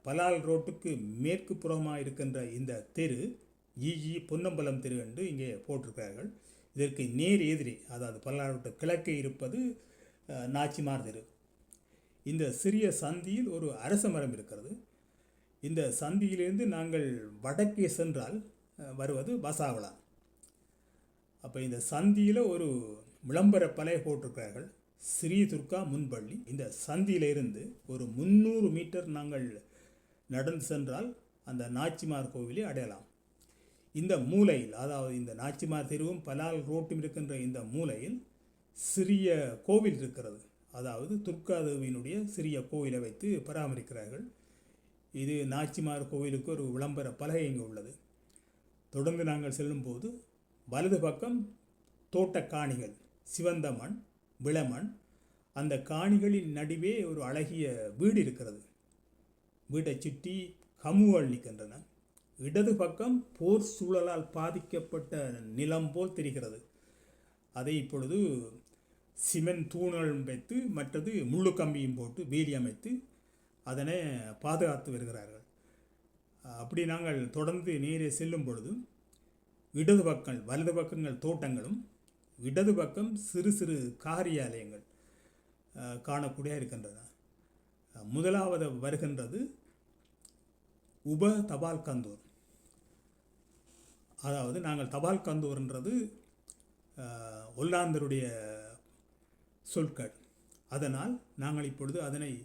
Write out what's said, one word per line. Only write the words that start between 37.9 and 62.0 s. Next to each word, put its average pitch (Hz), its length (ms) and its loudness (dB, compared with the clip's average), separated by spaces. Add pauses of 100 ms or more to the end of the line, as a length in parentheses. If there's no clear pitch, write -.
சிறிய 190 500 4 (380)
கோவில் 202 320 6
இருக்கிறது. 120 420 -8 (320)
அதாவது 127 440 -6
துர்கா 185 460 -2
தேவியினுடைய 139 640 -2
சிறிய 156 340 -2
கோவிலை 131 400 -2
வைத்து 135 460 -2
பராமரிக்கிறார்கள். 135 800 -6 (880)
இது 139 320 -2
நாச்சிமார் 143 640 -2
கோவிலுக்கு 139 420 -2
ஒரு 143 200 -2
விளம்பர 139 400 -4
பலகை 156 340 -2
இங்கு 127 180 -2
உள்ளது. 110 300 -10 (1000)
தொடர்ந்து 165 300 0
நாங்கள் 147 280 0
செல்லும்போது 135 560 -4 (600)
வலது 165 320 2
பக்கம் 240 380 0 (760)
தோட்ட 185 340 2
காணிகள், 139 460 -2 (300)
சிவந்த 165 480 0
மண், 123 240 -6 (440)
விளமண். 143 480 0 (680)
அந்த 143 220 0
காணிகளின் 196 720 4
நடுவே 160 560 -2
ஒரு 156 200 -4
அழகிய 135 720 -2
வீடு 208 240 6
இருக்கிறது. 113 400 -4 (1080)
வீட்டை 147 300 -2
சுற்றி 180 560 -6 (280)
கமுகள் 180 460 8
நிற்கின்றன. 110 440 -6 (640)